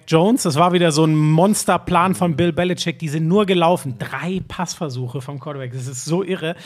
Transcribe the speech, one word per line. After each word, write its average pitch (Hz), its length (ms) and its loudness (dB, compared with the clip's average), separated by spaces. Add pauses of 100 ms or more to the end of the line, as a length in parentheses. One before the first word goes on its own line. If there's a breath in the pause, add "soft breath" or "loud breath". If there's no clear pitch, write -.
Jones. 185 360 4
Das 151 120 0
war 175 180 4
wieder 175 180 4
so 156 140 2
ein 156 100 2
Monsterplan 175 1000 2
von 170 220 0
Bill 170 160 2
Belichick. 175 480 -4
Die 160 100 -6
sind 160 180 -2
nur 202 180 4
gelaufen. 170 520 2
Drei 165 500 -6
Passversuche 131 720 -6
vom 143 180 -12
Quarterback. 135 340 -10
Das 127 140 -10
ist 123 180 -10
so 170 180 -2
irre. 170 320 -4 (100)